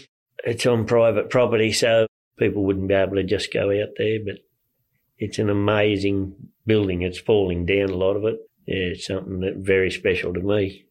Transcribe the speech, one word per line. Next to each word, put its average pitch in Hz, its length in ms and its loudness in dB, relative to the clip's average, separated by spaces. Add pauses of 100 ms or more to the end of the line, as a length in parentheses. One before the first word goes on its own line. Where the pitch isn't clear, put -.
(440)
It's 117 220 -4
on 117 200 2
private 113 440 2
property, 110 420 2
so 113 340 2 (320)
people 104 260 0
wouldn't 95 220 0
be 98 80 2
able 98 220 2
to 95 80 0
just 95 280 -2
go 101 180 0
out 104 260 0
there, 110 280 0
but 95 120 -8 (840)
it's 104 200 -6
an 107 120 2
amazing 101 840 0 (320)
building. 98 360 0
It's 90 160 -4
falling 92 480 2
down, 98 240 2
a 90 60 -4
lot 95 200 0
of 104 80 -4
it. 113 140 -2 (280)
Yeah, 90 260 -4
it's - 140 -12
something 95 340 -6
that 95 160 -4
very 95 340 2
special 90 440 -2
to 90 60 -4
me. 98 500 -2